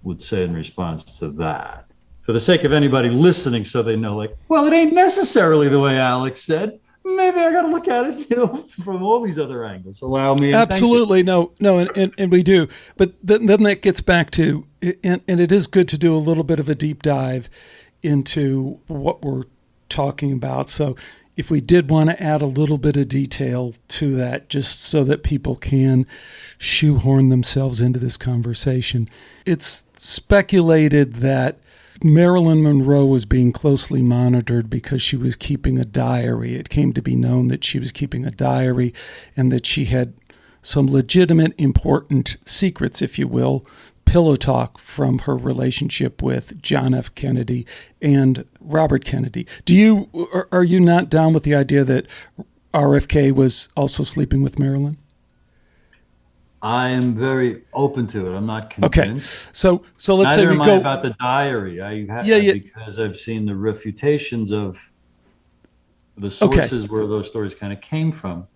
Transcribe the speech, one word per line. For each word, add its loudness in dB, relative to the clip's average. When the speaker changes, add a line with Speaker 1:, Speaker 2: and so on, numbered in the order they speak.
Speaker 1:
would -10
say -4
in -4
response -8
to -8
that. -10
For -2
the 2
sake 2
of 2
anybody 2
listening, 2
so -2
they 0
know, -4
like, -8
"Well, 2
it 2
ain't 4
necessarily 4
the 4
way 2
Alex -2
said. -4
Maybe 0
I 2
gotta 0
look -2
at 0
it, -10
<laughs> -
you 2
know, -2
from -6
all 2
these -6
other -6
angles." -14
Allow 0
me, 2
and 2
thank 4
you. -2
Speaker 2:
Absolutely. 4
No, 2
no, 4
and, -2
and, 0
and 0
we 6
do. 4
But 2
th-, 4
then 6
that 0
gets 0
back 2
to, 0
and, 0
and 0
it 4
is 2
good 2
to -4
do 2
a 2
little 0
bit -2
of -4
a -2
deep -6
dive -2
into -2
what -6
we're -6
talking -4
about. -6
So -4
if -6
we 0
did 2
wanna 2
add -2
a -2
little 0
bit 0
of 0
detail -4
to -2
that, -6
just -6
so 0
that 0
people -4
can 2
shoehorn 2
themselves 0
into 0
this -6
conversation, -4
it's -2
speculated 2
that -2
Marilyn 4
Monroe 4
was 2
being 2
closely -2
monitored 0
because -6
she -4
was -4
keeping -2
a -2
diary. -4
It -10
came 0
to -4
be -2
known 0
that -4
she -4
was -8
keeping -8
a -6
diary -2
and 2
that -2
she -4
had -2
some 0
legitimate, 2
important 0
secrets, -4
if -6
you -4
will, -2
pillow 4
talk -2
from -2
her -4
relationship -4
with -6
John 0
F. -6
Kennedy -4
and 2
Robert 0
Kennedy. -6
Do 4
you, 6
are, -4
are 4
you 4
not 4
down 2
with 2
the 0
idea 2
that 0
R 2
F 0
K 2
was 0
also -2
sleeping -2
with -4
Marilyn? -2
Speaker 1:
I -2
am 0
very -2
open -2
to -8
it. -8
I'm -6
not -10
Speaker 2:
Okay. 2
Speaker 1:
convinced. -10
Speaker 2:
So, 0
so 0
let's 4
Speaker 1:
Neither 4
Speaker 2:
say 4
we 4
Speaker 1:
am 0
I 2
Speaker 2:
go 6
Speaker 1:
about -2
the -6
diary. -4
I -10
ha-, -8
Speaker 2:
Yeah, 4
yeah. 4
Speaker 1:
because -10
I've -6
seen -6
the -4
refutations -4
of -6
the -8
Speaker 2:
Okay. 4
Speaker 1:
sources -4
where -4
those -4
stories -8
kinda -12
came -4
from. -10